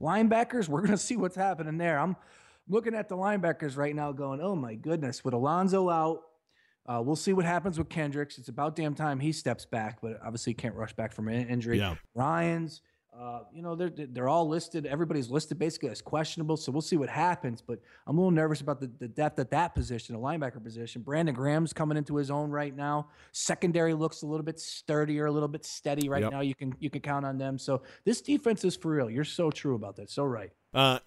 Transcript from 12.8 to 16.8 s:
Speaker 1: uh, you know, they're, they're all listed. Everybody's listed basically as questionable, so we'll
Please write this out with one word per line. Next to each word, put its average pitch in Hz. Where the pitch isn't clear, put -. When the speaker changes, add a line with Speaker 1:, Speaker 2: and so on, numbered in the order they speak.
Speaker 1:
uh, 120
you 165
know, 170
they're, 175
they're 127
all 165
listed. 160
Everybody's 147
listed 156
basically 151
as -
questionable, 156
so -
we'll 139